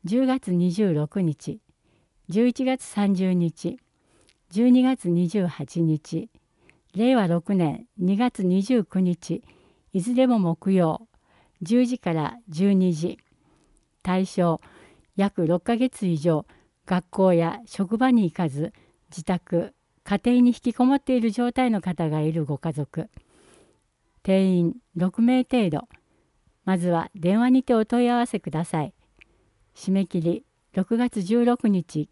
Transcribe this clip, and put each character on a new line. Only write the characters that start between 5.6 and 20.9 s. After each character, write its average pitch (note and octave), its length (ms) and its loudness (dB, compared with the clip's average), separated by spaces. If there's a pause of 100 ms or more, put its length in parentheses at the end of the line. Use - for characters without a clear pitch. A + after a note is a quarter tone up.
日、 D#3+ 480 -4 (640)
令 B3 220 2
和 G3+ 100 2
六 E3+ 280 -2
年 E3 320 -2 (120)
二 F#3+ 180 0
月 A#3+ 280 -2
二 F#3 180 2
十 A3+ 200 0
九 - 180 -4
日、 F3 440 -4 (480)
い F#3+ 80 -2
ず A#3 140 -4
れ C4 120 4
も A#3+ 120 2
木 F3+ 340 0
曜、 F3 340 0 (540)
十 A#3 240 2
時 A#3+ 140 -4
か E3+ 160 -4
ら D#3+ 240 -4 (100)
十 F#3 240 0
二 F#3 220 2
時。 D#3 240 -6 (840)
対 F#3 220 -2
象、 F3 380 0 (540)
約 G3 300 0
六 E3+ 160 0
ヶ A#3 140 -2
月 B3 300 -2
以 E3+ 100 0
上、 D#3 300 0 (400)
学 F3+ 240 -4
校 F#3+ 240 2
や E3 320 0
職 G3+ 320 -4
場 C4 120 2
に A#3 140 4
行 E3 80 -2
か F3 160 -2
ず、 C#3+ 240 -6 (380)
自 E3 120 -16
宅、 F3 520 -4 (280)
家 G3+ 220 -2
庭 B3 160 4
に B3 80 6
引 A#3 60 2
き - 200 -4
こ B3 120 2
も C4+ 100 4